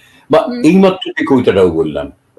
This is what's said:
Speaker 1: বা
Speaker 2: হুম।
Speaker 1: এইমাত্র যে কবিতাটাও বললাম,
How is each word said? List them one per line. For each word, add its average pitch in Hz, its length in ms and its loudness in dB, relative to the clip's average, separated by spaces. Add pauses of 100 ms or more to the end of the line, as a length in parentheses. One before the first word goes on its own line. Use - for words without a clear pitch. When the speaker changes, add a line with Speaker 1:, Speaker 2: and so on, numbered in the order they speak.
(320)
Speaker 1:
বা 147 100 4
Speaker 2:
হুম। 240 200 -8
Speaker 1:
এইমাত্র 190 580 2
যে - 60 -4
কবিতাটাও 98 460 2
বললাম, 73 400 -6 (260)